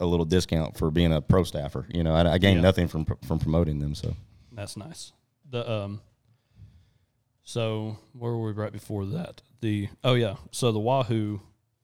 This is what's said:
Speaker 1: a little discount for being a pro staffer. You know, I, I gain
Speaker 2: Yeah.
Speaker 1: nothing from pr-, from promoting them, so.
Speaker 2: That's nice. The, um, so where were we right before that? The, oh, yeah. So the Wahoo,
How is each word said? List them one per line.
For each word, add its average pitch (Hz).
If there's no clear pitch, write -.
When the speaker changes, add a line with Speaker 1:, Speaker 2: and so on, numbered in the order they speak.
Speaker 1:
a 90
little 85
discount 82
for 82
being 85
a 76
pro 92
staffer. 71
You 85
know, 80
I, 82
I 90
gain 95
Speaker 2:
Yeah. 82
Speaker 1:
nothing 87
from 78
pr-, -
from 80
promoting 78
them, 73
so. 82
Speaker 2:
That's 104
nice. -
The, 120
um, 101
so 110
where 120
were 113
we 107
right 107
before 104
that? 160
The, 104
oh, 127
yeah. 117
So 120
the 107
Wahoo, 110